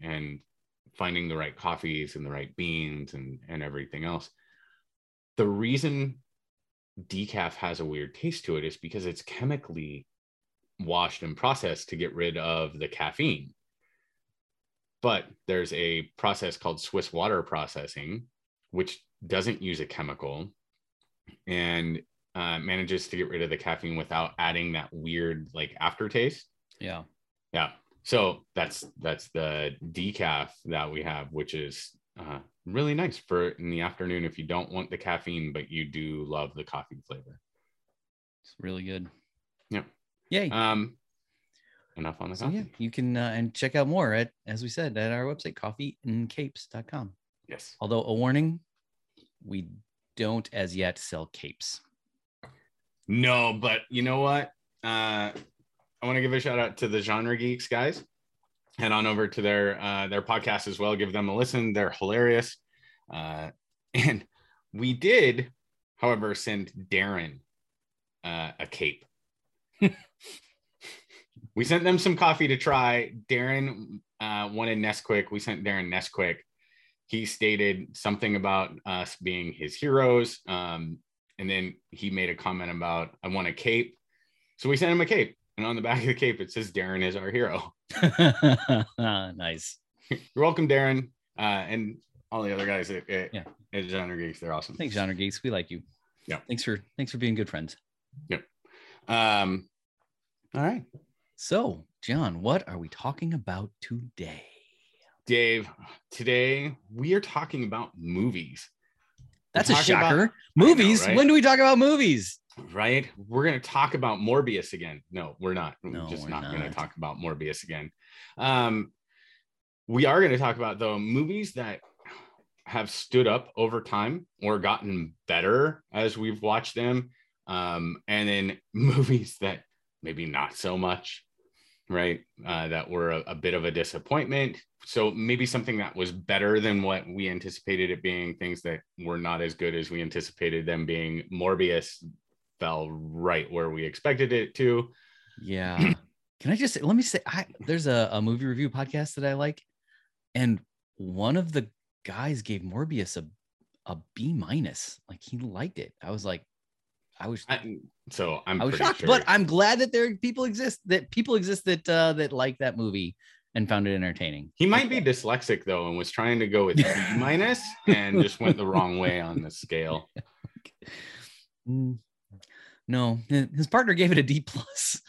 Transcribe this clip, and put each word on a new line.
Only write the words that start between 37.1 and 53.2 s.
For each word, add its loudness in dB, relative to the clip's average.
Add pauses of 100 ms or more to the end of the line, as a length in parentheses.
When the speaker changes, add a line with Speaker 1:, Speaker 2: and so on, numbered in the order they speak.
Speaker 2:
It's -20
really -8
good. -8 (640)
Speaker 1:
Yeah. -4 (480)
Speaker 2:
Yay. 0
Speaker 1:
Um, 0 (1000)
enough -6
on -10
the -10
Speaker 2:
So, -4
yeah, -2
Speaker 1:
coffee. -14
Speaker 2:
you -4
can, -2
uh, -2
and -2
check -2
out 4
more 2
at, 2 (160)
as -6
we -8
said, -4
at 0
our -2
website, -8
coffee -8
and -2
capes -10
dot -12
com. -10 (360)
Speaker 1:
Yes. -16
Speaker 2:
Although, 0
a 0
warning, 2 (840)
we -8 (480)
don't -2
as -4
yet 0
sell -8
capes. -12 (1300)
Speaker 1:
No, 4